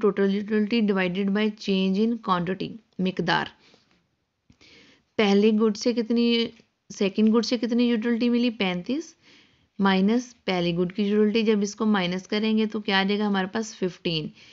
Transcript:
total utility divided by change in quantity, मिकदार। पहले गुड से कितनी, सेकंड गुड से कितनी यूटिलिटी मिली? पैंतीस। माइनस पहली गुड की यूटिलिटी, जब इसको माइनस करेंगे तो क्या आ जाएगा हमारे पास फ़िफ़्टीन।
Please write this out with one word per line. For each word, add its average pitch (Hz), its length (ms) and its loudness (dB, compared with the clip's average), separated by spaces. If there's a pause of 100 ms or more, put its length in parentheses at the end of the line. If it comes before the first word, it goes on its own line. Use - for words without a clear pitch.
total 196 340 2
utility 214 480 0
divided 190 480 0
by 214 140 2 (100)
change 190 460 0
in 233 120 -2 (120)
quantity, 180 400 -2 (320)
मिकदार। 180 500 -2 (1700)
पहले 202 340 4
गुड 214 240 2
से 240 180 -2
कितनी, 233 560 0 (400)
सेकंड 214 420 2
गुड 226 120 4
से 240 140 -2
कितनी 233 320 0
यूटिलिटी 240 400 0
मिली? 240 200 2
पैंतीस। 208 680 -4 (640)
माइनस 196 460 2 (220)
पहली 175 260 0
गुड 175 180 -2
की 214 120 -4
यूटिलिटी, 214 400 2
जब 208 200 2
इसको 208 220 -4
माइनस 185 420 0
करेंगे 214 380 0
तो 214 140 -6
क्या 196 200 0
आ 190 40 2
जाएगा 208 240 0
हमारे 190 200 0
पास 220 280 -8
फ़िफ़्टीन। 170 540 -4 (240)